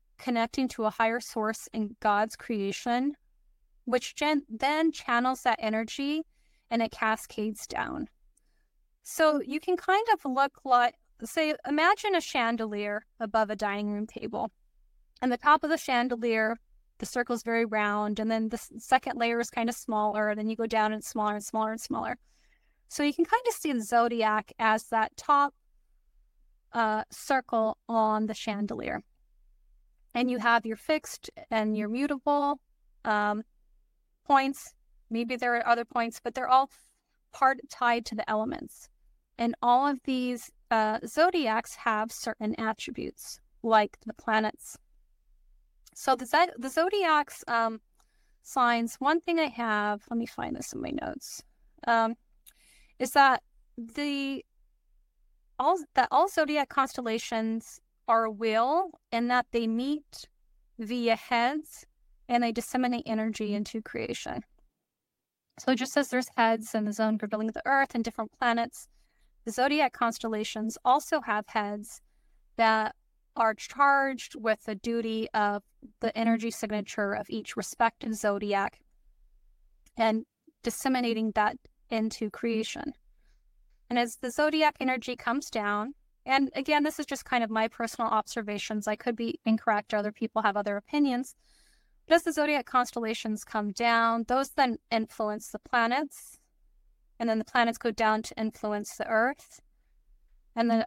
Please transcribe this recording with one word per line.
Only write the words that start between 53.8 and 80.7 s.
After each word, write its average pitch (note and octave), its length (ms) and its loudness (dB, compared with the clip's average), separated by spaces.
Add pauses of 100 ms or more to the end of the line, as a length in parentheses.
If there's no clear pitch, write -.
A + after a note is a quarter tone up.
all, F4+ 200 4 (140)
that C4 180 4
all D#4+ 180 6
zodiac D4+ 420 0
constellations A3+ 1080 -2 (300)
are A3+ 160 4
a A3 60 -2
wheel, A3+ 600 2 (220)
and A#3 180 0
that B3 200 2
they A#3 160 0
meet C4 640 -4 (500)
via A#3 380 0
heads, B3+ 680 -2 (420)
and A#3+ 160 2
they A#3 100 0
disseminate B3 520 -2
energy A3 480 -2
into G#3 300 -4
creation. - 600 -8 (1160)
So - 140 0
it B3 40 2
just B3 160 -6
says C#4+ 160 0
there's B3+ 300 -4
heads A3+ 360 2
in G#3+ 120 -2
the G#3+ 80 -4
zone A3 240 0
girdling G#3+ 300 -4
the - 180 -8
earth C4+ 280 2
and A#3 80 0
different A3 360 -6
planets. A#3 500 -2 (560)
The A3+ 80 -8
zodiac C#4 400 2
constellations A3 920 -4
also C#4+ 360 4
have G#3+ 260 -4
heads G#3 540 -6 (560)
that A3 400 4 (400)
are A3+ 180 4
charged C#4 800 2
with A3 300 0
the A3 100 -6
duty A3+ 600 -2
of G#3 280 0 (380)
the A3+ 180 -2
energy A3+ 320 2
signature G#3 640 -4
of G#3+ 180 -6
each A3 260 -8
respective A3 600 -2
zodiac G3+ 640 -2 (1160)
and A3 280 2 (400)
disseminating A#3 720 0